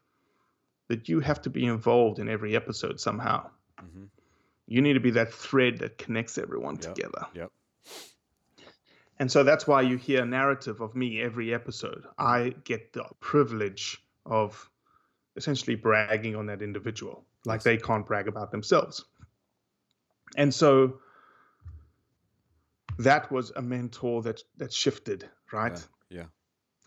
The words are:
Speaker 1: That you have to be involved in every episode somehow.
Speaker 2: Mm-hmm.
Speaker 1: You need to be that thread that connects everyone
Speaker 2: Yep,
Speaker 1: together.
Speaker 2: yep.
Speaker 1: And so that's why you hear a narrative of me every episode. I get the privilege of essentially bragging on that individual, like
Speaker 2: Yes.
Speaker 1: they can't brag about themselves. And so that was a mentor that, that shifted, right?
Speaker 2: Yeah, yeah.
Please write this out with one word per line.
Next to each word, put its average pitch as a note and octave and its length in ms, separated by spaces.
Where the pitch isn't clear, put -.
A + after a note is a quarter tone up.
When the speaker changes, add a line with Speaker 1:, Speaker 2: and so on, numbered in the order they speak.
Speaker 1:
That A2+ 180
you D#3+ 120
have C#3+ 220
to C3+ 80
be B2+ 140
involved A#2 540
in G#2+ 100
every G#2+ 280
episode - 440
somehow. A2 480
Speaker 2:
Mm-hmm. F#2 240
Speaker 1:
You A#2+ 160
need C#3+ 120
to B2+ 60
be A#2+ 120
that A2+ 200
thread B2+ 460
that - 200
connects A2+ 380
everyone C2 460
Speaker 2:
Yep, E2+ 120
Speaker 1:
together. - 380
Speaker 2:
yep. F2 180
Speaker 1:
And C3 120
so D3+ 140
that's B2+ 220
why C#3 160
you B2+ 160
hear B2+ 240
a A#2+ 40
narrative C3 540
of A2 160
me A#2+ 240
every A#2 340
episode. - 500
I B2 360
get A2+ 280
the A#2 120
privilege A2 800
of G#2+ 420
essentially B2+ 400
bragging G#2+ 600
on G#2+ 100
that G2+ 160
individual, G#2 640
like A2+ 140
Speaker 2:
Yes. - 60
Speaker 1:
they A#2 120
can't A2 300
brag G2+ 220
about G#2+ 220
themselves. - 540
And D3 160
so C3+ 480
that C3+ 320
was B2+ 240
a B2+ 80
mentor A#2+ 600
that, A2+ 200
that C#3 160
shifted, - 560
right? G#2+ 260
Speaker 2:
Yeah, F2+ 80
yeah. E2+ 60